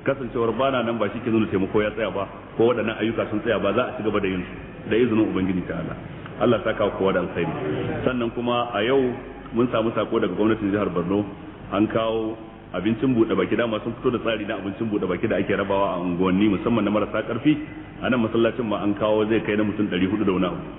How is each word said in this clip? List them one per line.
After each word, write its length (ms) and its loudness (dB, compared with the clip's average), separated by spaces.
Kasancewar 540 -2
bana 260 2
nan 140 -2
ba 120 0
shi 140 -6
ke 80 -2
nuna 160 4
taimako 340 0
ya 100 0
tsaya 200 -2
ba, 160 -4
ko 160 6
waɗannan 260 -2
ayyuka 300 0
sun 120 -2
tsaya 180 2
ba, 140 2
za 140 4
a 80 -6
ci 80 -6
gaba 160 2
da 80 0
yin 160 0
su 460 -12
da 80 2
izinin 340 4
Ubangiji 360 0
ta'ala. 280 -6
Allah 180 4
ya 40 -8
saka 340 0
kowa 160 2
da 80 2
alkhairi. 320 -2
Sannan 280 0
kuma 420 -2
a 100 0
yau 160 4
mun 180 4
samu 240 2
sako 240 0
daga 160 0
gwamnatin 360 2
jihar 200 2
Borno, 320 0
an 160 4
kawo 480 0
abincin 420 2
buɗe 180 4
baki. 220 2
Dama 260 0
sun 140 -4
fito 160 0
da 80 0
tsari 260 -2
na 140 -4
abincin 320 -4
buɗe 160 0
baki 200 -2
da 100 0
ake 180 0
rabawa 400 0
a 60 -4
unguwanni, 480 2
musamman 340 2
na 80 0
marasa 320 0
ƙarfi. 340 2
A 80 -2
nan 120 2
masallacin 440 2
ma 160 -2
an 140 0
kawo, 320 2
zai 160 2
kai 140 0
na 60 2
mutum 260 0
ɗari 180 2
huɗu 160 0
da 80 2
wani 140 2
abu. 160 -4